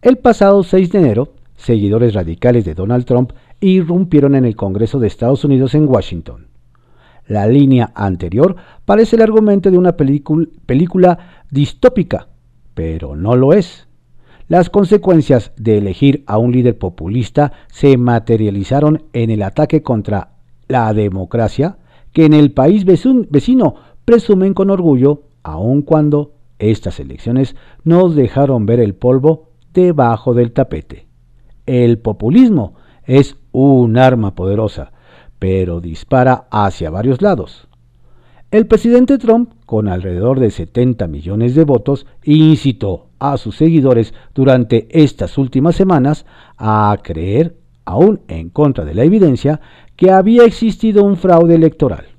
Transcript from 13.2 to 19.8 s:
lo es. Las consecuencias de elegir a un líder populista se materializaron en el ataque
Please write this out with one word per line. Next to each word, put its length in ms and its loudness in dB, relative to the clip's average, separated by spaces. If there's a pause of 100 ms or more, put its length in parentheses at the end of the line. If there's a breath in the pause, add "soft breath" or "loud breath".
lo 180 4
es. 340 -4 (600 soft breath)
Las 200 2
consecuencias 880 0
de 220 0
elegir 480 -2
a 100 -4
un 160 0
líder 240 0
populista 760 -4 (160 soft breath)
se 280 2
materializaron 1080 -2 (100)
en 160 -2
el 120 -4
ataque 400 -4